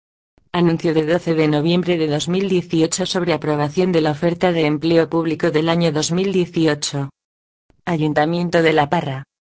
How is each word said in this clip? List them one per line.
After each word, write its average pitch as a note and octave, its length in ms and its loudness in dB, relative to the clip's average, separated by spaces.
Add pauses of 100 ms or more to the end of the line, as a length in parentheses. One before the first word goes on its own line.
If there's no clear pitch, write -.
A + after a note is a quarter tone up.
(520)
Anuncio E3+ 400 0
de D#3 140 2
doce E3 280 0
de D#3 140 2
noviembre E3+ 480 0
de D#3+ 120 0
dos D3 200 -2
mil F#3+ 220 -2
dieciocho E3+ 560 0
sobre F3 260 -2
aprobación D3+ 580 0
de E3 120 2
la D3+ 80 0
oferta F3 420 0
de E3 140 0
empleo D#3 420 2
público E3 420 -2
del D#3 200 0
año E3+ 220 2
dos D#3 200 -2
mil F#3+ 180 -2
dieciocho. D#3+ 800 -2 (760)
Ayuntamiento E3 760 0
de D#3+ 140 4
La D3 160 2
Parra. C#3 340 -4 (360)